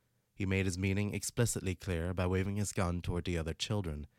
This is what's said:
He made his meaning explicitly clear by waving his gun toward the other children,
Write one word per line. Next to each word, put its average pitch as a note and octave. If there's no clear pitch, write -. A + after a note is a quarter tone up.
He G2+
made F#2+
his F2
meaning G2
explicitly G2
clear F2
by F2+
waving F#2+
his G#2
gun F2
toward F2
the F2
other D#2+
children, D#2+